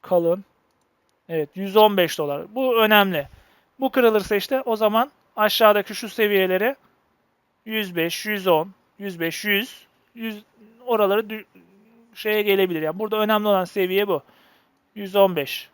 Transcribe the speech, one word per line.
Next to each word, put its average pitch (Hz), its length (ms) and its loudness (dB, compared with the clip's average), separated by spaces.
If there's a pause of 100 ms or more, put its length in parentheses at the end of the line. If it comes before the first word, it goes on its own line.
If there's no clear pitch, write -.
Kalın. 175 440 0 (840)
Evet, 156 260 -4
yüz 196 220 -2
on 214 200 6
beş 175 200 0
dolar. 156 380 -6
Bu 247 260 0
önemli. 202 460 2 (520)
Bu 269 120 -2
kırılırsa 220 440 2
işte 262 260 -2
o 233 140 -2
zaman 220 360 0 (240)
aşağıdaki 208 600 2
şu 220 140 -12
seviyeleri 202 680 0 (920)
yüz 214 300 -6
beş, 170 300 -2
yüz 202 220 -4
on, 170 260 2 (260)
yüz 196 200 -10
beş, 165 260 -6
yüz, 208 420 -2 (280)
yüz 220 280 -12 (420)
oraları 214 360 2
dü-, 214 240 -12 (720)
şeye 214 260 -2
gelebilir. 190 400 0
Yani 156 180 -6
burada 214 180 -4
önemli 214 300 0
olan 190 180 2
seviye 190 420 -2
bu. 165 160 -2 (720)
Yüz 196 200 -12
on 196 200 4
beş. - 380 -8